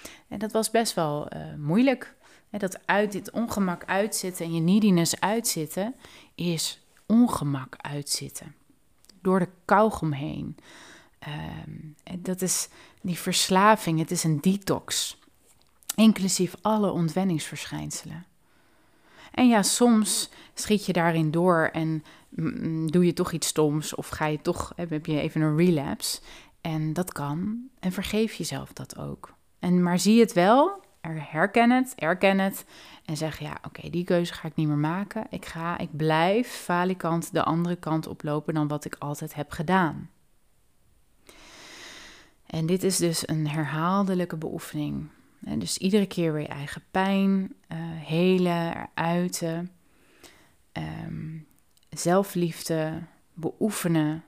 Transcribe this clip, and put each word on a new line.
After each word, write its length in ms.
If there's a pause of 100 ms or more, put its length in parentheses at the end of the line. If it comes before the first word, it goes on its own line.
(280)
En 120
dat 120
was 200
best 220
wel, 340
eh, 280
moeilijk. 600 (340)
Hè, 80
dat 300
uit, 240
dit 200
ongemak 540
uitzitten 600
en 80
je 80
neediness 580
uitzitten, 760 (400)
is 500 (200)
ongemak 720
uitzitten. 800 (680)
Door 180
de 100 (160)
kauwgom 460
heen. 460 (600)
Ehm, 520 (320)
en 180
dat 200
is 280 (320)
die 160
verslaving, 840
het 120
is 120
een 180
detox. 760 (760)
Inclusief 680
alle 300
ontwenningsverschijnselen. 1300 (1040)
En 160
ja, 160
soms 680 (240)
schiet 320
je 80
daarin 380
door 420
en, 300 (260)
mm, 300
mm, 320
doe 140
je 80
toch 180
iets 160
stoms 480
of 120
ga 180
je 160
toch, 340
hè, 140
heb 160
je 140
even 220
een 160
relapse. 600 (420)
En 320
dat 180
kan. 480 (200)
En 120
vergeef 420
jezelf 400
dat 240
ook. 360 (260)
En, 240
maar 160
zie 200
het 140
wel, 480 (200)
er-, 300
herken 400
het, 240
erken 440
het. 260 (400)
En 120
zeg, 220
ja, 260
oké, 240
die 140
keuze 300
ga 140
ik 80
niet 120
meer 100
maken. 520
Ik 160
ga, 320
ik 200
blijf 500
falikant 880
de 100
andere 320
kant 320
oplopen 460
dan 140
wat 180
ik 100
altijd 400
heb 160
gedaan. 580 (2250)
En 200
dit 180
is 140
dus 300
een 200
herhaaldelijke 920
beoefening. 720 (340)
En 160
dus 180
iedere 280
keer 280
weer 80
je 60
eigen 440
pijn, 600 (140)
eh, 140
helen, 1120
eruiten, 760 (1000)
ehm, 640 (520)
zelfliefde 1120 (300)
beoefenen, 960